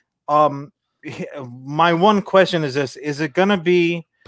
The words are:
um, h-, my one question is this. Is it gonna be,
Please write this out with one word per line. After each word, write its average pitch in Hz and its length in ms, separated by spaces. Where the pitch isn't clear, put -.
um, 147 440
h-, 151 220
my 156 280
one 190 300
question 180 420
is 131 120
this. 139 220
Is 143 240
it 151 120
gonna 196 240
be, 170 480